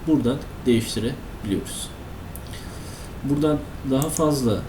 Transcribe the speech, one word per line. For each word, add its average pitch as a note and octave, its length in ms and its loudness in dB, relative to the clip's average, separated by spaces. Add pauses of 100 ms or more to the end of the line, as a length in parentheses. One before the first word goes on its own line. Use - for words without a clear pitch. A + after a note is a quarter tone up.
buradan C3 300 4 (280)
değiştirebiliyoruz. A2+ 1200 0 (1300)
Buradan D3 360 4 (320)
daha C#3 180 2
fazla C3+ 600 4